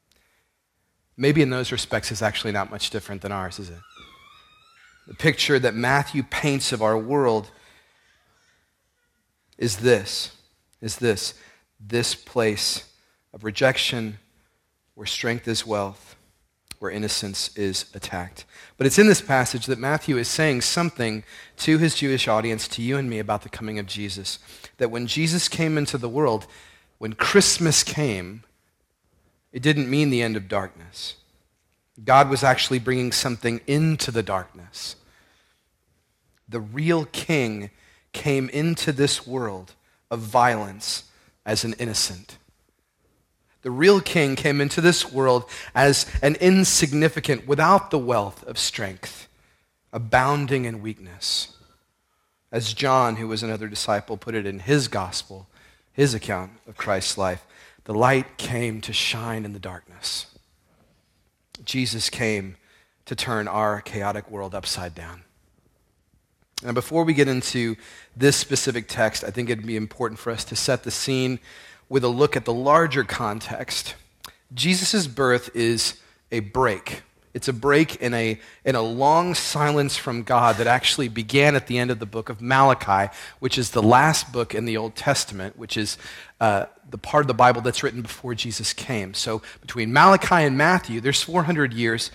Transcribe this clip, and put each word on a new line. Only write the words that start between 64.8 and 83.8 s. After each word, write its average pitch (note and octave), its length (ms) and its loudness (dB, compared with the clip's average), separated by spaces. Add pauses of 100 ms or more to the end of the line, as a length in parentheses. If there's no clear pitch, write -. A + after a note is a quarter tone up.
down. E2+ 300 -18 (1400)
Now, B2 100 -6
before D3+ 300 0
we D#3+ 100 2
get C#3 160 4
into A#2+ 480 -2 (400)
this C#3 200 4
specific A#2+ 520 -2
text, A2 360 -2
I G#2 60 -6
think A#2+ 200 -4
it'd A2 160 -6
be A2+ 100 -6
important A2 440 -6
for A#2+ 100 -6
us A2 140 -8
to A#2 120 -12
set - 280 -2
the A#2 80 -6
scene C3 480 -2 (500)
with C3 140 2
a B2 40 4
look C#3 280 2
at A#2+ 80 -4
the A#2+ 80 -2
larger C#3 500 4
context. - 920 -6 (580)
Jesus' F3+ 540 0
birth B2 500 2
is A#2 380 0 (360)
a A#2 100 -2
break. G#2 600 -2 (300)
It's B2 160 -6
a C3+ 40 0
break C#3+ 440 2
in B2 160 -4
a, A2+ 260 -2 (240)
in C3+ 120 0
a A#2 80 0
long D3 520 2
silence D3 600 0
from A#2+ 260 -6
God A#2+ 340 4
that A#2 100 0
actually B2 420 2
began C3+ 480 4
at B2+ 100 -2
the B2 120 -2
end B2 120 0
of A#2+ 80 -4
the A2+ 60 -10
book A2 240 -8
of A2+ 140 -12
Malachi, B2 680 4 (280)
which - 180 -4
is A#2+ 140 -2
the A2+ 120 2